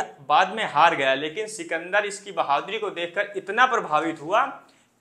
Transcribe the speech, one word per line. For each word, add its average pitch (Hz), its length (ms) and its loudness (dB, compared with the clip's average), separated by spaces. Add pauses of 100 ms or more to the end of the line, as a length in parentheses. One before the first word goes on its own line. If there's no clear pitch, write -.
(240)
बाद 185 300 4
में 220 120 -4
हार 160 300 4
गया, 135 200 2
लेकिन 156 340 -6
सिकंदर 175 560 -2
इसकी 202 280 -10
बहादुरी 160 460 -2
को 208 120 -4
देखकर 175 460 -6
इतना 240 300 2
प्रभावित 160 540 0
हुआ 202 240 0 (560)